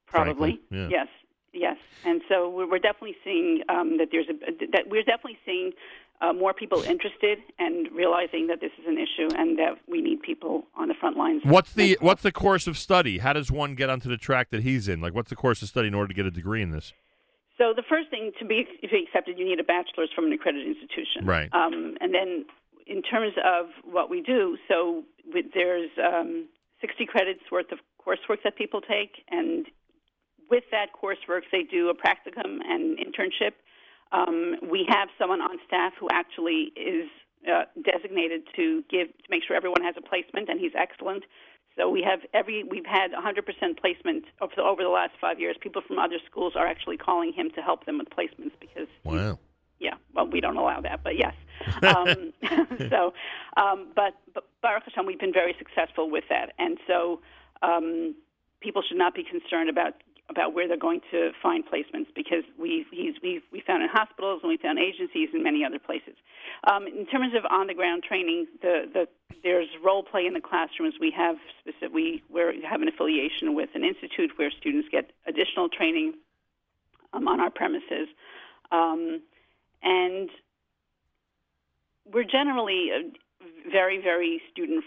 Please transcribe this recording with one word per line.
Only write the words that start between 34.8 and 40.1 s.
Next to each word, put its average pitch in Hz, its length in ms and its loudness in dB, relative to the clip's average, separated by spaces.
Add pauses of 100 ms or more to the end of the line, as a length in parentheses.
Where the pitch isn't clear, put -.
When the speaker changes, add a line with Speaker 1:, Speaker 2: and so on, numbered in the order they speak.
Speaker 1:
have 202 200 4 (100)
someone 185 240 2
on 175 240 -4
staff 180 340 0
who 190 120 -6
actually 165 640 0
is, 165 340 -4 (420)
uh, 170 120 4 (200)
designated 170 600 0 (120)
to 160 340 0
give, 180 180 0
to - 220 -20
make 175 180 6
sure 175 80 2
everyone 180 260 4
has 175 160 -2
a 170 40 -16
placement, 190 480 -4